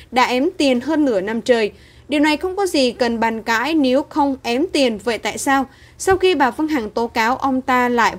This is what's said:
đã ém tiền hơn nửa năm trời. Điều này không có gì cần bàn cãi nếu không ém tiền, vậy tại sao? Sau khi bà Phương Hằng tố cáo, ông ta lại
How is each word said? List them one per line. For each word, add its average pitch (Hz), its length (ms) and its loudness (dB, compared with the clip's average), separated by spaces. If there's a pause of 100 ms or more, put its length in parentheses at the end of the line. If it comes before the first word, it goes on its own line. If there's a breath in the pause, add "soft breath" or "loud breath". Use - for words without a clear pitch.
(100)
đã 247 140 2
ém 247 320 0
tiền 262 240 2
hơn 302 240 0
nửa 220 160 2
năm 214 200 -4
trời. 226 320 -2 (360 loud breath)
Điều 294 120 0
này 302 160 2
không 370 200 -6
có 403 100 -2
gì 269 260 0
cần 233 280 -2
bàn 226 220 -2
cãi 240 320 -2
nếu 269 280 2
không 285 400 -2
ém 247 300 -2
tiền, 247 320 0
vậy 226 140 -2
tại - 200 -6
sao? 269 280 0 (320 loud breath)
Sau 381 180 2
khi 370 180 2
bà 269 160 2
Phương 311 180 -2
Hằng 233 220 -2
tố 233 160 -2
cáo, 233 300 0
ông 262 240 0
ta 247 280 2
lại 220 300 2